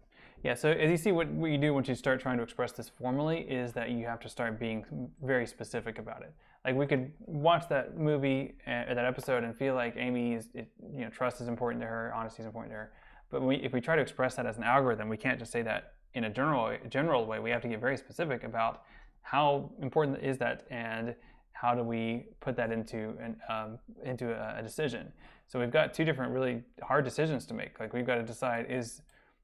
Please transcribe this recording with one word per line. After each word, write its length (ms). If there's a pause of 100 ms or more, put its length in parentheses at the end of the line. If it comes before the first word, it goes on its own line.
(440)
Yeah, 120
so 160
as 200
you 60
see, 160
what, 160
what 220
you 60
do 160
once 140
you 80
start 240
trying 160
to 80
express 300
this 160
formally 500
is 340
that 180
you 140
have 160
to 80
start 300
being 500 (120)
very 260
specific 520
about 220
it. 120 (320)
Like, 100
we 100
could 340
watch 500
that 280
movie, 580 (120)
uh, 220
or 60
that 100
episode 400
and 100
feel 180
like 240
Amy 360
is, 200
it, 160 (220)
you 100
know, 80
trust 300
is 80
important 340
to 60
her, 260
honesty 280
is 40
important 280
to 40
her. 140 (380)
But 120
we, 160
if 140
we 80
try 160
to 60
express 340
that 100
as 120
an 60
algorithm, 440
we 100
can't 220
just 120
say 100
that 320 (200)
in 120
a 40
general, 460 (140)
general 360
way. 140
We 100
have 120
to 80
get 100
very 180
specific 460
about 400 (380)
how 500 (100)
important 400
is 180
that 300
and 460 (380)
how 200
do 100
we 440 (140)
put 160
that 140
into 500
an, 160 (120)
um, 300 (240)
into 280
a, 280
a 20
decision. 500 (360)
So 120
we've 120
got 220
two 100
different 300
really 300 (180)
hard 240
decisions 420
to 60
make. 260
Like, 140
we've 120
gotta 180
decide, 460
is 320 (420)